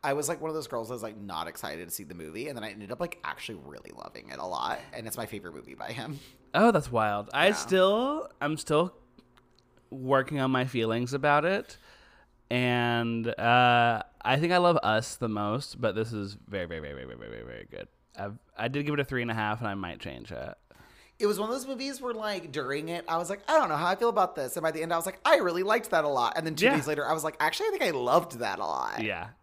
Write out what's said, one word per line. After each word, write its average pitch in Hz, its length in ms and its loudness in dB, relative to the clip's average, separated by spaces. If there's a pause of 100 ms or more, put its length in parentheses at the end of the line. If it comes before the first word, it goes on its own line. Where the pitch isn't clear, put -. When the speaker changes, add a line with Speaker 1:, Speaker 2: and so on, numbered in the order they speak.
Speaker 1:
I 139 80 0
was, 143 160 -2
like, - 120 -4
one 156 100 -4
of 156 40 -6
those 151 140 -6
girls 113 200 -6
that 123 60 -6
was, 110 80 -8
like, 107 180 -10
not 82 280 -6
excited 82 400 -8
to 85 60 -10
see 104 100 -10
the 82 100 -14
movie, 87 340 -10
and 135 80 -10
then 110 80 -10
I 110 60 -8
ended 101 220 -12
up, 123 80 -10
like, 170 240 -8
actually - 420 -8
really 71 280 -16
loving - 360 -16
it 65 80 -12
a 76 80 -8
lot, 82 320 -4 (160)
and 113 120 -10
it's 110 120 -10
my 113 80 -6
favorite 90 280 -12
movie 65 200 -16
by 55 180 -12
him. 135 280 -10 (340)
Speaker 2:
Oh, 220 160 8
that's 147 200 2
wild. 107 440 0
I 156 140 6
Speaker 1:
Yeah. 208 60 4
Speaker 2:
still, 208 720 2 (120)
I'm 151 160 -2
still 156 380 0 (960)
working 135 500 2
on 131 120 2
my 127 120 2
feelings 120 480 0
about 147 320 4
it, 196 320 -2 (760)
and, 120 760 2 (120)
uh, 120 640 6 (200)
I 127 140 4
think 170 160 2
I 180 60 6
love 175 240 8
Us 110 340 2
the 120 120 -2
most, 107 520 -2
but 110 140 2
this 110 180 -2
is 101 240 -6 (120)
very, 92 180 -4
very, 82 140 -8
very, 71 140 -10
very, 65 120 -10
very, 60 120 -12
very, 55 120 -14
very, 57 140 -10
very 57 260 -14
good. 50 180 -12 (300)
I've, 101 180 -8 (220)
I 110 100 -2
did 143 160 -2
give 147 100 -2
it 143 60 0
a 139 40 0
three 127 180 -2
and 120 80 -2
a 110 40 -2
half, 107 260 0
and 113 80 -4
I 98 60 -2
might 90 260 -8
change 62 320 -12
it. 67 220 -10 (640)
Speaker 1:
It 208 80 0
was 208 120 2
one 214 100 -2
of 240 60 -2
those 262 120 -6
movies 269 340 -8
where, 247 140 -6
like, 208 360 -6
during 143 380 -4
it, 170 200 -6
I 165 100 0
was 170 120 -4
like, 202 180 -6
"I 311 100 6
don't 254 100 4
know 156 80 0
how 165 100 0
I 185 80 2
feel 233 140 2
about 190 280 2
this," 131 200 -4
and 165 60 -4
by 160 80 2
the 156 120 -4
end, 165 100 -2
I 170 40 2
was 165 100 -2
like, 190 180 -8
"I 320 120 8
really 180 260 2
liked 214 280 2
that 160 140 4
a 147 40 2
lot," 127 280 4
and 160 100 -2
then 156 80 -2
two 156 120 2
Speaker 2:
Yeah. 277 100 6
Speaker 1:
days 131 100 0
later, 151 200 0
I 143 60 2
was 156 120 0
like, 156 160 -2
"Actually, 165 280 2
I - 20 2
think 370 120 0
I 214 80 4
loved 127 480 2
that 98 200 -2
a 98 60 -4
lot." 65 380 -2
Speaker 2:
Yeah. 92 260 -4 (140)